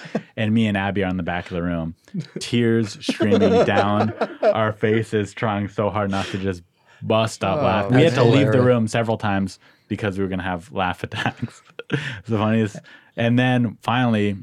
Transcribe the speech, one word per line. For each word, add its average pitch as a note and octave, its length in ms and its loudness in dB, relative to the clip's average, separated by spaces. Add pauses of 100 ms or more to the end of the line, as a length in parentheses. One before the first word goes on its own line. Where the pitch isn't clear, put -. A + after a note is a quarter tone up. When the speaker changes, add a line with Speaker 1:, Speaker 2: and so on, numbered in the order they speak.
Speaker 1:
<laughs> - 20 -18 (320)
Speaker 2:
And G#2+ 160 -2
me A2+ 140 2
and G#2 80 0
Abby G2 300 -2
are F#2 40 -2
in F#2 60 -4
the F2 80 -4
back F2 260 -6
of - 60 -12
the E2+ 80 -4
room, E2+ 320 -4 (460)
tears A2+ 640 0
streaming - 340 0
Speaker 1:
<laughs> - 260 4
Speaker 2:
down A2 460 2 (300)
our A2 320 2
faces, G#2+ 600 0
trying G#2 360 -2
so G#2 200 -2
hard G2+ 220 -2
not G2 140 -2
to - 120 -6
just F#2 240 -4 (400)
bust A2 400 0
out F#2+ 180 0
Speaker 1:
Oh, - 40 0
Speaker 2:
laughing. G2+ 320 2
We C#3 80 8
had E3 80 6
Speaker 3:
that's B2 100 -2
Speaker 2:
to - 40 6
leave A#2 80 6 (140)
the C3 100 2
Speaker 3:
hilarious. B2 80 4
Speaker 2:
room A#2+ 240 4
several A2+ 280 0
times G2 420 -2 (280)
because G2+ 300 -4
we G2 80 -2
were F#2 40 -2
gonna F#2 140 -4
have F2+ 300 -6
laugh F2+ 320 -4
attacks. - 560 -6 (280)
<laughs> - 0 -
It's C#3 380 -6
the A2+ 100 -2
funniest. G#2+ 420 0 (360)
And A#2 240 2
then B2+ 420 2
finally, A2 600 0